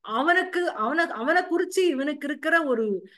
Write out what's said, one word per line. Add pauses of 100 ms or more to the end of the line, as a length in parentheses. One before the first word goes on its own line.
அவனுக்கு,
அவன-,
அவனை
குறிச்சு
இவனுக்கு
இருக்கிற
ஒரு